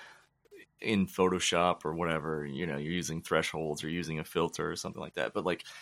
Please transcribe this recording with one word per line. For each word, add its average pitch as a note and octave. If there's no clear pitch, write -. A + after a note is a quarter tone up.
in G2+
Photoshop F2+
or D#2+
whatever, D#2+
you C#2+
know, D2
you're D2+
using E2
thresholds D#2+
or D#2
using D#2+
a D2+
filter D#2+
or F2
something F2
like D2+
that, A#1+
but, F#2+
like, F2